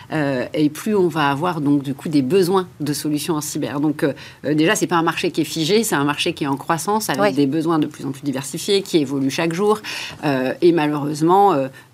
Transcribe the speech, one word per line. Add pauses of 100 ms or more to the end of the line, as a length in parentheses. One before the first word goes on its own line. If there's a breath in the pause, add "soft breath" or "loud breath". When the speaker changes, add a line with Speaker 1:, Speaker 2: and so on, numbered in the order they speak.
(120)
Speaker 1:
euh,
et
plus
on
va
avoir
donc
du
coup
des
besoins (140)
de
solutions
en
cyber.
Donc,
euh, (320 loud breath)
euh,
déjà,
c'est
pas
un
marché
qui
est
figé,
c'est
un
marché
qui
est
en
croissance
avec
Speaker 2:
Oui.
Speaker 1:
des
besoins
de
plus
en
plus
diversifiés,
qui
évoluent
chaque
jour, (460 loud breath)
euh,
et
malheureusement,
euh, (260 loud breath)